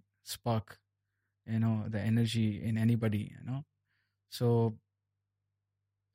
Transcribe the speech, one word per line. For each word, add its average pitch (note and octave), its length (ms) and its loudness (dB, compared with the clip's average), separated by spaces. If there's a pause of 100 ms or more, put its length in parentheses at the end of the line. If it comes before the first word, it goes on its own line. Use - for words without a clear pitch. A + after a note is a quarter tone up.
(240)
spark, - 560 -4 (680)
you A2+ 140 -2
know, A2 260 2
the G#2+ 140 -4
energy A2 640 0
in A2 140 0
anybody, A2+ 600 0
you - 80 -18
know. C3+ 180 -6 (640)
So, A#2 480 2 (1400)